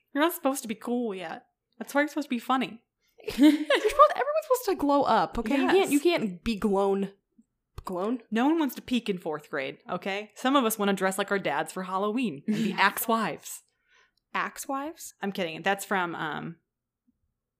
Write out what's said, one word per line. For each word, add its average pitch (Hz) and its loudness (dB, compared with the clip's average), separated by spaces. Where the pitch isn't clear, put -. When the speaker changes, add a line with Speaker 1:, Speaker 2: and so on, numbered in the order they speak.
Speaker 1:
You're 277 2
not 339 2
supposed 285 -2
to 226 -10
be 214 -6
cool 240 -4
yet. 170 -10
That's - -12
why 285 4
you're 294 0
supposed 294 -4
to - -20
be 240 -2
funny. 247 -2
Speaker 2:
<laughs> - -20
You're 285 10
supposed, 294 2
everyone's 587 4
supposed 508 0
to 381 0
glow 285 2
up, 196 2
okay? 220 0
You 359 2
can't, 339 4
Speaker 1:
Yes. 381 2
Speaker 2:
you 285 4
can't 226 0
be 226 -2
glown. 196 0
Glown? 202 -4
Speaker 1:
No 233 2
one 320 4
wants 285 0
to - -10
peak 233 -2
in 185 -4
fourth 151 -8
grade, 139 -6
okay? 196 -6
Some 277 2
of 262 6
us 220 0
wanna 202 2
dress 190 0
like 202 -4
our 196 0
dads 156 -2
for 185 -10
Halloween 190 -4
and 214 0
be 214 -2
Speaker 2:
<laughs> 175 -4
Speaker 1:
axe 196 2
wives. 220 -4
Speaker 2:
Axe - -6
wives? 285 -8
Speaker 1:
I'm 196 -4
kidding. 165 -6
That's 196 -2
from, 180 -2
um, 156 -8